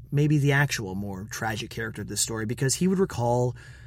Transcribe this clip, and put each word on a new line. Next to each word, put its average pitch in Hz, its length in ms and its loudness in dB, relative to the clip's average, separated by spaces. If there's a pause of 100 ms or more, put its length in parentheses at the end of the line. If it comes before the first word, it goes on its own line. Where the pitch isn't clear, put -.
(120)
maybe 147 260 4
the 139 140 4
actual 139 420 2
more 98 380 -6
tragic 110 400 -4
character 110 320 -6
of 87 40 -8
this 101 140 -2
story, 110 240 -2
because 127 300 0
he 175 120 2
would 190 120 2
recall 123 560 2 (320)